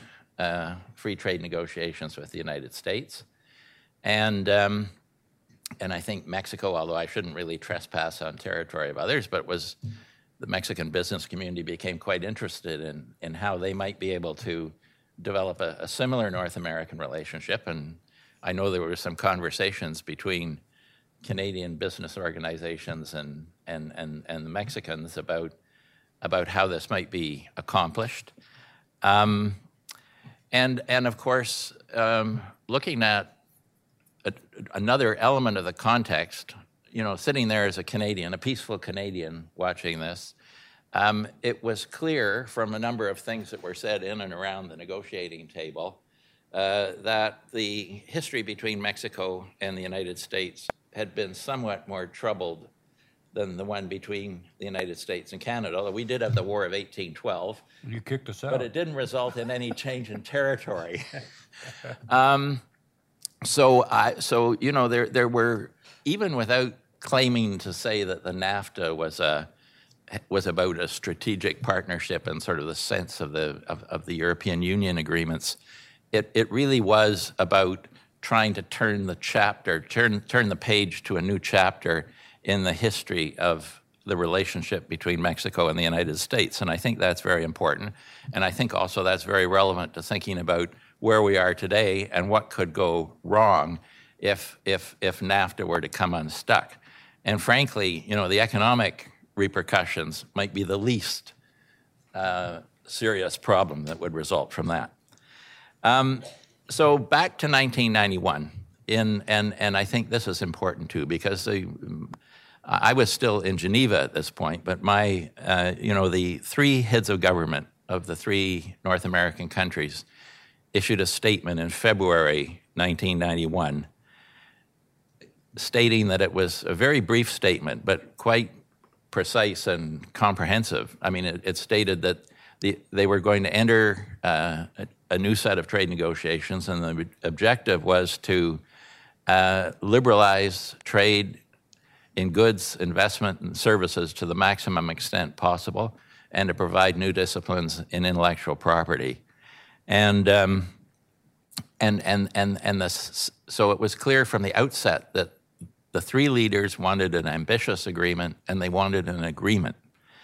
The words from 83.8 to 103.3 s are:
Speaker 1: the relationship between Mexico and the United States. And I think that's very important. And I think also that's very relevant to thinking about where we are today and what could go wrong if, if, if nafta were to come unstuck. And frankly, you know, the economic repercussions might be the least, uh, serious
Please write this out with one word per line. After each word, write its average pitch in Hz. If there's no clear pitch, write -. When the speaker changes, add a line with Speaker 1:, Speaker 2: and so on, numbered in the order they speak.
Speaker 1:
the 98
relationship 87
between 87
Mexico 85
and 80
the 85
United 82
States. -
And 90
I 82
think 117
that's 87
very 85
important. 82
And 95
I 92
think -
also 92
that's 92
very 95
relevant 92
to 82
thinking 98
about 87
where 110
we 101
are 90
today 98
and 90
what 107
could 87
go 85
wrong 85
if, -
if, 98
if 92
nafta 98
were 85
to 78
come 87
unstuck. 82
And 101
frankly, 104
you 104
know, 98
the 101
economic 113
repercussions 90
might 98
be 98
the 95
least, 110
uh, 90
serious 98